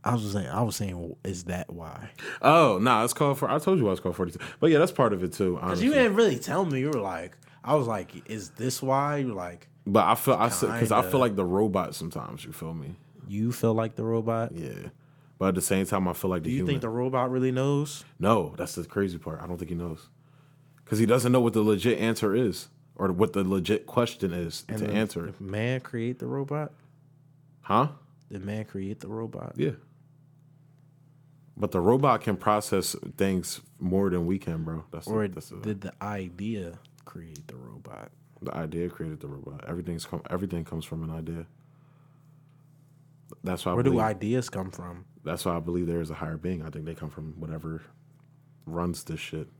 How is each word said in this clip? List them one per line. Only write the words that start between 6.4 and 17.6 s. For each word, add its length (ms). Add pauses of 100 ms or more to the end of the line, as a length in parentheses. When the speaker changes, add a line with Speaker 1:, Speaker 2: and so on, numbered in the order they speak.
Speaker 1:
me. 140
You 100
were 120
like, 360 (260)
I 120
was 100
like, 440
"Is 220
this 300
why?" 360
You're 180
like, 320 (180)
Speaker 2:
But 200
I 100
feel, 180
I 160
said, 200 (100)
'cause 120
I 100
feel 100
Speaker 1:
"Kinda." 80
Speaker 2:
like 160
the 100
robot 480
sometimes, 500
you 80
feel 220
me? 220 (320)
Speaker 1:
You 240
feel 240
like 200
the 80
robot? 500
Speaker 2:
Yeah. 360 (480)
But 120
at 60
the 60
same 240
time, 220
I 60
feel 160
like 140
the 60
Speaker 1:
Do 60
you 80
Speaker 2:
human. 100
Speaker 1:
think 80
the 80
robot 420
really 200
knows? 520 (160)